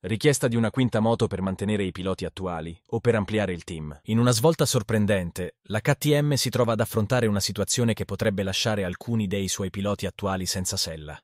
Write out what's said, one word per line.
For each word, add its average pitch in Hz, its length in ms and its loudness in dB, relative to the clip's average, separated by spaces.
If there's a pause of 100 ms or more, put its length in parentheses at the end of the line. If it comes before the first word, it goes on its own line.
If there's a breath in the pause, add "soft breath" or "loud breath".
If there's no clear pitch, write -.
Richiesta 131 480 2
di 117 80 2
una 113 160 2
quinta 123 260 2
moto 113 300 2
per 95 120 -4
mantenere 98 440 -2
i 90 80 -4
piloti 92 320 -4
attuali 85 520 -6 (100)
o 117 120 -2
per 120 160 2
ampliare 104 380 0
il 85 100 -8
team. 78 340 -10 (100)
In 110 120 2
una 123 140 6
svolta 143 340 4
sorprendente, 98 920 0 (100)
la 104 120 -2
K 143 140 2
T 147 260 2
M 147 120 2
si 131 180 0
trova 117 220 2
ad 110 80 0
affrontare 113 480 0
una 101 100 2
situazione 107 560 0
che 98 100 -4
potrebbe 101 380 -2
lasciare 98 400 0
alcuni 104 460 -2
dei 98 180 0
suoi 92 240 -4
piloti 101 340 -2
attuali 95 420 -2
senza 95 300 -2
sella. 78 480 -8